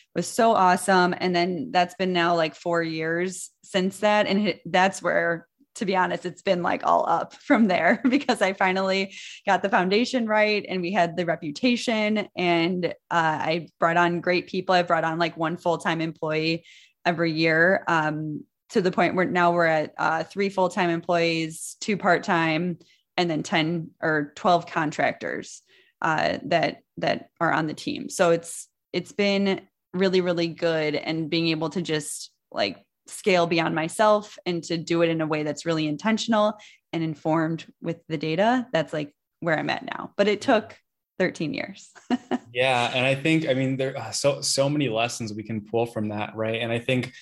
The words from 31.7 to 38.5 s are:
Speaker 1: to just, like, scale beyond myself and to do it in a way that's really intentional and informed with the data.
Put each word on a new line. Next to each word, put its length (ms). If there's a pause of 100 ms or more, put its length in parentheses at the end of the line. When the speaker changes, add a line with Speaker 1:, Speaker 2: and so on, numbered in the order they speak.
Speaker 1:
to 120
just, 480 (220)
like, 320 (240)
scale 380
beyond 280
myself 720
and 200
to 120
do 260
it 60
in 140
a 40
way 160
that's 240
really 220
intentional 640 (400)
and 100
informed 600 (160)
with 160 (120)
the 100
data. 540